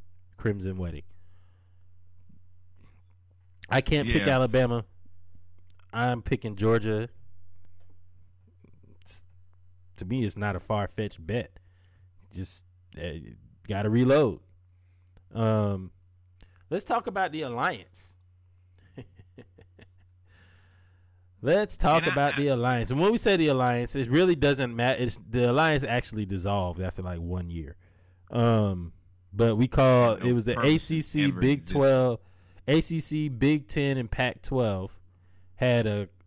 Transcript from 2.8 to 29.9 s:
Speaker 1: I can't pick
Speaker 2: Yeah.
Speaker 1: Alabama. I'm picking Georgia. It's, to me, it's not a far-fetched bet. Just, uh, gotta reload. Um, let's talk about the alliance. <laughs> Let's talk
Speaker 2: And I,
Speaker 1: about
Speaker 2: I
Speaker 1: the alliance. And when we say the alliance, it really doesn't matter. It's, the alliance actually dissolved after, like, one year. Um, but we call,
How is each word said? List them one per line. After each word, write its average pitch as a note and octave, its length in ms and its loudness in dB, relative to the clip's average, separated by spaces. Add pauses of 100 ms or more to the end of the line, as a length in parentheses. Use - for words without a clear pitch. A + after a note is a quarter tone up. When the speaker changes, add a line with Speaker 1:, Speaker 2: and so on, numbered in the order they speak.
Speaker 1:
I C3 120 2
can't D3 260 0
pick B2 180 2
Speaker 2:
Yeah. C3+ 100 4
Speaker 1:
Alabama. A#2+ 500 2 (1040)
I'm A#2+ 300 -2
picking A2+ 340 -4
Georgia. A2 540 2 (1900)
It's, - 220 -18 (760)
to F#2 80 -10
me, A#2+ 180 -2
it's G2 140 -4
not G2+ 180 -2
a F2 60 -6
far-fetched G2+ 640 -4
bet. A#2 320 -6 (760)
Just, - 300 -10 (340)
uh, - 120 -8 (580)
gotta G#2 220 -2
reload. B2+ 500 4 (960)
Um, G#2 560 0 (800)
let's F#3 160 -4
talk A#3+ 220 -2
about F#3+ 260 -2
the D#3 80 -6
alliance. B2 760 -6 (800)
<laughs> - 80 -16 (2500)
Let's G3 360 2
talk D#3+ 260 4
Speaker 2:
And D#3+ 80 0
I, - 20 0
Speaker 1:
about C#3+ 200 2
Speaker 2:
I C#3 40 -2
Speaker 1:
the C#3+ 100 0
alliance. A#2+ 420 0
And C3 100 -2
when F#3+ 120 4
we A#3+ 60 0
say G3+ 200 2
the D#3+ 120 4
alliance, B2+ 460 0
it C3 140 -2
really F3 260 4
doesn't C3+ 400 0
matter. A#2+ 280 2
It's, A#2+ 160 -4 (100)
the B2 220 2
alliance D3+ 320 4
actually A#2 420 -2
dissolved F#2 560 -2
after, F#2 220 -6
like, F2+ 160 -6
one F2 300 -6
year. E2 260 -10 (560)
Um, G#2+ 600 2 (420)
but A2+ 220 4
we A#2+ 120 4
call, B2 500 6